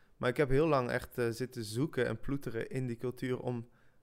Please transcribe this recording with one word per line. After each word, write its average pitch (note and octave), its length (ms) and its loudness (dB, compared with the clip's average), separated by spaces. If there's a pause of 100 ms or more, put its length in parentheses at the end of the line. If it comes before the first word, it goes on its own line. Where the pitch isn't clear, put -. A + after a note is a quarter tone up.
(180)
Maar B2 120 2
ik B2 80 0
heb D3 120 4
heel C3+ 180 6
lang C3 220 4
echt, - 280 -2
eh, A#2+ 120 2
zitten A#2+ 340 -4
zoeken A2+ 440 0
en A2+ 120 -2
ploeteren C3+ 500 -4
in C3 180 -4
die A#2+ 100 -4
cultuur B2+ 420 -4
om A#2+ 300 -4 (340)